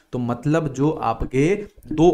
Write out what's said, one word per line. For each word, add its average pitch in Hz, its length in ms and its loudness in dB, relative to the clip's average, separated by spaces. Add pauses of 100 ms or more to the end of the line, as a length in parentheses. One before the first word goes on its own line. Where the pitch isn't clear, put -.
(120)
तो 127 80 -4
मतलब 143 540 -2
जो 139 160 0
आपके 131 640 0 (380)
दो 170 220 4